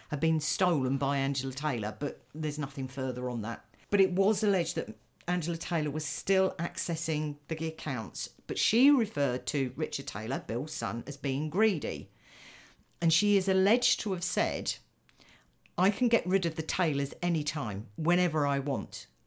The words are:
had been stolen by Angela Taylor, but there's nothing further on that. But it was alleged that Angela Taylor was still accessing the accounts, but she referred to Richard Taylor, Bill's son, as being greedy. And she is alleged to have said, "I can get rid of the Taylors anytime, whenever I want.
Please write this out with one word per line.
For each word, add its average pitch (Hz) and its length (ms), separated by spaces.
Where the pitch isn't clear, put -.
had 143 120
been 160 200
stolen 139 580
by 139 200
Angela 135 340
Taylor, 123 460
but 143 220
there's 151 240
nothing 135 300
further 127 420
on 117 120
that. 110 220
But 202 100
it 185 120
was 196 300
alleged 185 340
that 190 180
Angela 170 280
Taylor 156 340
was 156 140
still - 540
accessing 156 800
the 165 180
accounts, 127 640
but - 120
she 254 320
referred 147 560
to 135 300
Richard 151 300
Taylor, 120 400
Bill's 131 260
son, 110 340
as - 100
being 143 340
greedy. 143 580
And 165 120
she 208 240
is 190 120
alleged 190 520
to 202 120
have 175 120
said, 98 500
"I 185 120
can 240 180
get - 180
rid 180 200
of 156 100
the 160 60
Taylors 143 600
anytime, 143 640
whenever 160 500
I 139 120
want. 131 480